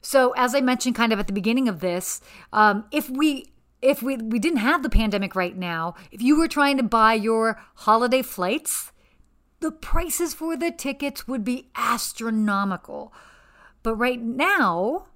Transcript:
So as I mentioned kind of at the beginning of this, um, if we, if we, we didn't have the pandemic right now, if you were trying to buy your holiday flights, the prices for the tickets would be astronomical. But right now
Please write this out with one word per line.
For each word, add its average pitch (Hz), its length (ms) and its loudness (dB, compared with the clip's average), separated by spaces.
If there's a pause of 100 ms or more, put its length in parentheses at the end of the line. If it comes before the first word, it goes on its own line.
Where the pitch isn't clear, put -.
So 262 360 4
as 240 180 0
I 277 60 4
mentioned 247 340 0
kind 226 180 2
of 208 60 0
at 202 80 -2
the 196 60 -4
beginning 226 360 0
of 170 120 -4
this, 180 400 -4 (320)
um, 214 380 4
if 294 180 -2
we, 277 440 -2 (280)
if 277 220 2
we, 269 140 -2
we 220 220 -4
didn't 285 200 0
have 269 240 2
the 254 80 -4
pandemic 208 440 2
right 180 220 -2
now, 170 380 -6 (180)
if - 80 -14
you 277 180 6
were 330 100 2
trying 285 280 2
to 262 60 0
buy 226 320 4
your 220 460 0 (160)
holiday 240 440 4
flights, - 720 -4 (680)
the 320 100 -4
prices 330 640 -2
for 320 220 -6
the 330 140 -2
tickets 277 560 -8
would 247 160 -6
be 247 320 -6
astronomical. 214 1400 -4 (680)
But 226 120 -2
right 247 260 -2
now 247 960 0